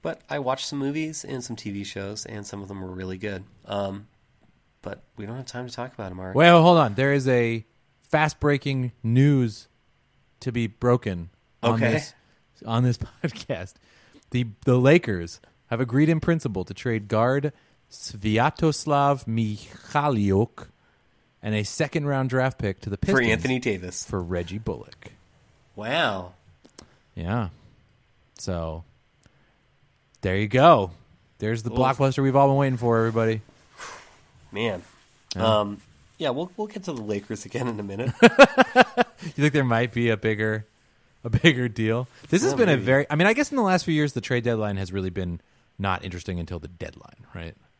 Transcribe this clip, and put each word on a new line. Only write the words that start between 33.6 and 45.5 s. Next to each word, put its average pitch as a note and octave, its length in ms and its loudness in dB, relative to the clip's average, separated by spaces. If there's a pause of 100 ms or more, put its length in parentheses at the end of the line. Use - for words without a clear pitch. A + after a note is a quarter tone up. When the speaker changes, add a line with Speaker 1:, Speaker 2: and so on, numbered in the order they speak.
Speaker 1:
Man. G2+ 320 -4 (540)
Speaker 2:
Yeah. A2 240 4
Speaker 1:
Um, G2+ 200 -6 (360)
yeah, D3+ 140 -4
we'll, E3 260 -6
we'll G#3 100 -8
get G#3 180 -14
to E3+ 80 -8
the A#2+ 100 -8
Lakers G#2 420 -6
again B2 240 -6
in G#2+ 100 -8
a G#2+ 40 -10
minute. G#2 380 -6
Speaker 2:
<laughs> - 840 6 (160)
You E3+ 120 -10
think C#3+ 200 2
there C#3+ 120 2
might A#2 280 0
be A#2+ 180 0
a G#2+ 60 2
bigger, G#2+ 480 -2 (600)
a A#2+ 40 2
bigger B2 400 4
deal? A2+ 380 -2 (220)
This G3 140 2
has F#4 100 2
Speaker 1:
Yeah, C#4 60 0
Speaker 2:
been A3 100 4
a D#3 60 4
Speaker 1:
maybe. A#2+ 80 0
Speaker 2:
very, C3+ 280 4
I D3+ 60 0
mean, F3 100 4
I A3 60 4
guess C#4+ 180 0
in C#4+ 60 -4
the A#3 80 2
last F#3 200 2
few E3 80 -2
years, D3+ 200 0
the A#2+ 80 -4
trade A#2+ 240 -2
deadline G#2+ 320 -2
has F#2+ 160 -6
really F#2+ 180 -4
been F2 300 -6 (360)